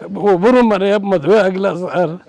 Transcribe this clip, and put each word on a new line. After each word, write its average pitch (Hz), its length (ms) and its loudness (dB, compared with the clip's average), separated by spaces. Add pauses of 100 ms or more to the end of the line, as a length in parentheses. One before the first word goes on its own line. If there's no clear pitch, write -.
(180)
ಒಬ್ಬರು 208 500 2
ಮನೆ 196 280 0
ಮದುವೆ 196 420 0
ಆಗಿಲ್ಲ 190 360 0
ಸರ್. 175 540 -4